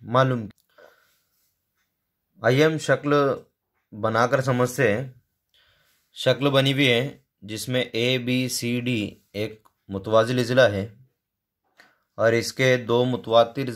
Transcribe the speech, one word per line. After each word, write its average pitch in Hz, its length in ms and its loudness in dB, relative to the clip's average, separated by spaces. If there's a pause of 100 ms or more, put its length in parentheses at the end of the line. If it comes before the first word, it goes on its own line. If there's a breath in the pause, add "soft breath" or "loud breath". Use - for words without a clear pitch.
मालूम। 120 440 0 (1900 soft breath)
आइए 131 220 4
हम 156 160 2
शक्ल 143 400 0 (720)
बनाकर 113 500 0
समझते 123 460 0
हैं। 110 160 -2 (1120)
शक्ल 131 340 0
बनी 135 220 2
हुई 135 140 2
है 123 340 0 (240)
जिसमें 110 380 -6
ए 123 380 -2
बी 127 300 -2
सी 120 300 -4
डी 120 200 -4 (360)
एक 107 260 -8 (260)
मुतवाजिल 110 520 0
इजला 123 280 4
है 98 140 -2 (1400 soft breath)
और 113 160 4
इसके 127 420 0 (100)
दो 120 200 2
मुतवातिर 117 680 0